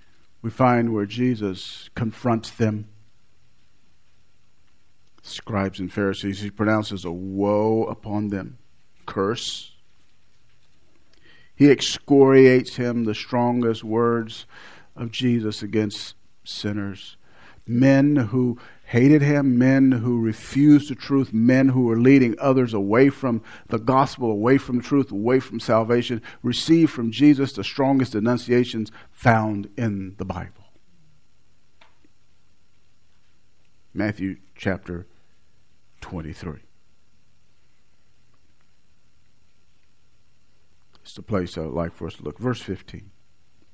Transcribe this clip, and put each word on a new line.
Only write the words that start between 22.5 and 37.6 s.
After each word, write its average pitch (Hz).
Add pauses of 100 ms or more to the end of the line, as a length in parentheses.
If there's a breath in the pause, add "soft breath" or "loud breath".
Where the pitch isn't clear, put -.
away 107
from 123 (260 loud breath)
the 117
gospel, 131
away 113
from 127
the 120
truth, 139
away 113
from 117
salvation, 120 (220 loud breath)
received 160
from 117
Jesus 135
the 95
strongest 135
denunciations 120 (200 soft breath)
found 110
in 98
the 98
Bible. 90 (3250)
Matthew 95 (200)
chapter 90 (920)
twenty-three. 80 (4000)